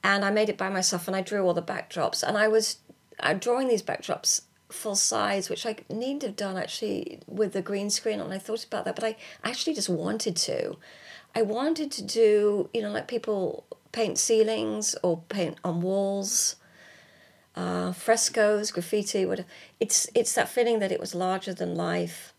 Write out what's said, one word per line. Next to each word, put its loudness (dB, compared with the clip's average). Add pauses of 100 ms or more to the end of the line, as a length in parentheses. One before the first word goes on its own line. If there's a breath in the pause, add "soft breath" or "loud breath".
And 2
I 2
made 4
it -4
by -2
myself, 0
and -2
I 0
drew 0
all 4
the 0
backdrops. -4
And 0
I 6
was, 4 (420)
uh, 2
drawing 0
these 2
backdrops -2 (280)
full -6
size, 0
which -4
I -2 (140)
needn't -4
have -4
done -4
actually -4
with 0
the 0
green -2
screen, -2
and -6
I -6
thought -6
about -6
that, -4
but -4
I -2 (280 loud breath)
actually -2
just -4
wanted -2
to. -2 (580 loud breath)
I 4
wanted 0
to -8
do, 4
you 0
know, -4
like -4
people -2 (260)
paint 0
ceilings 2
or 2
paint -2
on 0
walls, 0 (1000 loud breath)
uh, -2
frescoes, 2
graffiti, 0
whatever. -4 (320 loud breath)
It's, 2
it's 2
that 2
feeling 2
that 0
it 0
was -8
larger -2
than -4
life -2